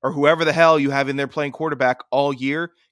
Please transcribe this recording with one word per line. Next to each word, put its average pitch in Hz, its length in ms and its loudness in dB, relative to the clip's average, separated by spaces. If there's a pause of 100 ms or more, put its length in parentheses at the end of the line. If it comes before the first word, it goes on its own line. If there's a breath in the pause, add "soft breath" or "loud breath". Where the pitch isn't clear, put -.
or 135 120 -4
whoever 156 320 2
the 151 80 0
hell 160 260 4
you 139 120 0
have 139 180 -2
in 135 80 -6
there 139 100 -4
playing 143 240 -6
quarterback 135 480 -2 (100)
all 143 240 0
year 143 380 -6 (200)